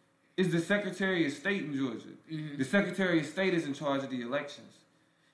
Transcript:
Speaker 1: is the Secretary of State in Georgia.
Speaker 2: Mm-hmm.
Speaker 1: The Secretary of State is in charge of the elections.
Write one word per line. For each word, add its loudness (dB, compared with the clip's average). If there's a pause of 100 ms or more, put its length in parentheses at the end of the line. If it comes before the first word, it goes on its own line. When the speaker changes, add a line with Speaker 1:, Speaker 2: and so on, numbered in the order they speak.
(360)
Speaker 1:
is 4
the 4
Secretary 2
of 0
State -2
in -4
Georgia. -4 (160)
Speaker 2:
Mm-hmm. -6
Speaker 1:
The 0
Secretary 4
of 0
State 0
is 2
in -2
charge 0
of -8
the -4
elections. -6 (600)